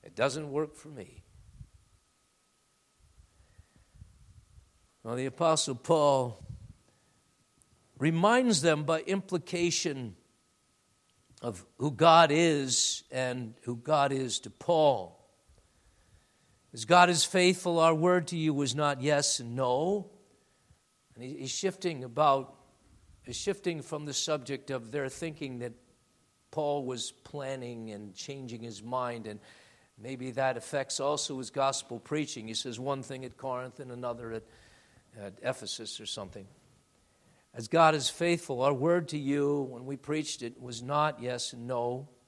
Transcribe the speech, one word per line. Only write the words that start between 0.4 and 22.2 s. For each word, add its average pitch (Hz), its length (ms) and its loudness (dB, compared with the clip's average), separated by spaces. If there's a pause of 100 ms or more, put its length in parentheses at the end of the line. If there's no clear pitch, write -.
work 151 240 -4
for - 140 -20
me." 127 340 -16 (3750)
Well, 117 140 -6
the 131 100 -2
Apostle 156 480 2
Paul 139 680 2 (1600)
reminds 190 640 4
them 151 200 4
by 160 200 0
implication 170 1120 -2 (1200)
of 110 240 -10 (140)
who 147 120 -2
God 160 400 8
is 143 800 2
and 123 520 -4
who 123 140 -6
God 139 360 2
is 131 280 -2
to - 100 -14
Paul. 143 760 2 (1500)
"As 113 100 -10
God 175 240 10
is 170 160 4
faithful, 180 540 4
our 165 160 6
word 175 340 4
to 175 80 -6
you 156 160 2
was 135 220 0
not 143 260 0
yes 143 380 2
and 120 160 -8
no." 147 560 0 (1040)
And 117 100 -16
he, 131 140 -12
he's 131 120 -8
shifting 180 540 -4
about, 135 500 2 (680)